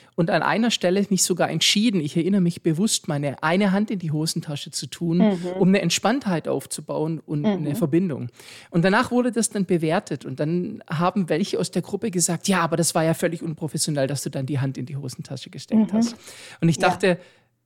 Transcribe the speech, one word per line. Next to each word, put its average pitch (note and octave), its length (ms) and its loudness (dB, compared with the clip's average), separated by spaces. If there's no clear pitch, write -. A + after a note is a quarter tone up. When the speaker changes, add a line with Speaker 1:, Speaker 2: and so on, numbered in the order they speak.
Speaker 1:
und E3 160 2
an D#3+ 100 4
einer G#3+ 300 2
Stelle F#3+ 380 2
mich F#3 140 2
sogar E3+ 260 0
entschieden, G3 500 2
ich D3 160 -2
erinnere F#3+ 240 2
mich F3 240 0
bewusst, E3+ 460 0
meine C#3+ 340 -2
eine F#3 300 4
Hand G#3 180 2
in G3 80 -2
die D#3+ 120 -4
Hosentasche D3+ 600 -4
zu - 160 -8
tun, E3+ 320 -2
Speaker 2:
Mhm. F#3 280 2
Speaker 1:
um F#3 80 4
eine G3 140 6
Entspanntheit F#3+ 640 0
aufzubauen D3+ 720 -4
und D3+ 260 -4
Speaker 2:
Mhm. F#3 200 0
Speaker 1:
eine D3 100 -2
Verbindung. D#3+ 540 0
Und E3+ 140 2
danach A3+ 260 2
wurde A#3+ 220 2
das A3+ 160 0
dann G3+ 160 -2
bewertet D#3+ 580 0
und C3+ 160 -8
dann E3 500 -2
haben F3 380 0
welche E3+ 320 0
aus F3+ 100 -2
der F3+ 120 -2
Gruppe G3+ 300 -6
gesagt, E3+ 360 -2
„Ja, F#3 140 4
aber E3 160 0
das E3 180 0
war E3 80 4
ja D#3+ 100 4
völlig E3 300 -2
unprofessionell, D3+ 640 -2
dass C#3 160 -4
du D#3+ 60 -6
dann C#3 160 -6
die C3+ 140 -2
Hand C3+ 180 -2
in C3+ 80 -8
die C#3 100 -10
Hosentasche C#3 540 -10
gesteckt G#3+ 420 0
Speaker 2:
Mhm. G#3 60 0
Speaker 1:
hast.“ A#3 180 0
Und E3+ 80 4
ich E3 80 2
Speaker 2:
Ja. F#3 100 4
Speaker 1:
dachte, F3+ 320 2